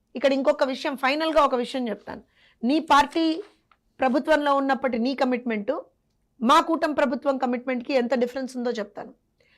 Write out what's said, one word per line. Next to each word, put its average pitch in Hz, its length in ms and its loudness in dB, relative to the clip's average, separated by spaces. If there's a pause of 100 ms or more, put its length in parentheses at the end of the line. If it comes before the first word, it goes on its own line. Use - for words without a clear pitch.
(140)
ఇక్కడ 269 180 2
ఇంకొక 294 300 2
విషయం, 269 320 -4
ఫైనల్గా 302 480 0
ఒక 269 120 2
విషయం 240 340 -2
చెప్తాను. - 320 -10 (420)
నీ 285 160 2
పార్టీ 330 640 2 (560)
ప్రభుత్వంలో 285 560 2
ఉన్నప్పటి 269 440 0
నీ 254 160 -2
కమిట్మెంట్, 247 580 -2 (680)
మా 285 180 6
కూటమి 320 360 0
ప్రభుత్వం 277 420 0
కమిట్మెంట్కి 247 560 -4
ఎంత 247 200 0
డిఫరెన్స్ 254 440 -4
ఉందో 247 140 -4
చెప్తాను. 214 420 -10 (440)